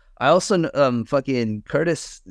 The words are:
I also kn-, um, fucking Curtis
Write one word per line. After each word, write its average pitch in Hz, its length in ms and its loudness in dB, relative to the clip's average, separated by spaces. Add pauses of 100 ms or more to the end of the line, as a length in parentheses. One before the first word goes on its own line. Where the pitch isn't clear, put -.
(180)
I 127 100 0
also 185 300 4
kn-, 160 160 -2
um, 123 320 2
fucking 120 580 -2
Curtis - 680 -4